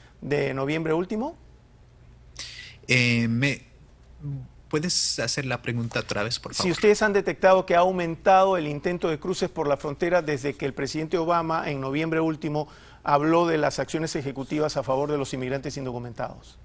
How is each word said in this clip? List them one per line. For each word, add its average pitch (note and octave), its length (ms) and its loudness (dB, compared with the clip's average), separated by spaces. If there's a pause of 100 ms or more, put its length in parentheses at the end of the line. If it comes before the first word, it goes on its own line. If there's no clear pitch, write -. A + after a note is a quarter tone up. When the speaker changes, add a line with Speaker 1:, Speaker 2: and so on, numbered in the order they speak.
(220)
Speaker 1:
de C#3 320 0
noviembre D#3 400 -2
último? G#3+ 420 -4 (1500)
Speaker 2:
Eh, A#2+ 400 4
me, B2+ 380 0 (1040)
¿puedes - 500 -2
hacer C3+ 260 -4
la B2 160 -4
pregunta A#2+ 380 -4
otra G#2 240 -2
vez, - 160 -4
por - 140 -12
favor? - 120 -2
Speaker 1:
Si F3 60 2
ustedes G#3 300 4
han G#3+ 100 4
detectado F#3+ 540 4
que F3+ 100 2
ha E3+ 40 6
aumentado F#3 760 4
el D#3 120 -2
intento E3+ 420 -2
de D#3 100 -2
cruces E3+ 300 -4
por D3+ 180 -4
la C#3+ 80 2
frontera E3 460 0
desde C#3+ 320 -2
que - 120 -6
el C3+ 80 -4
presidente D#3 440 -4
Obama E3 520 0
en C#3 120 -4
noviembre D#3+ 400 -2
último D3+ 480 -2 (340)
habló D#3+ 440 4
de D#3+ 100 2
las C#3+ 220 0
acciones D#3 360 -4
ejecutivas C#3+ 640 -4
a C3 60 0
favor C#3+ 280 0
de D3 60 0
los C3+ 160 -4
inmigrantes C3 420 -6
indocumentados. B2 880 -10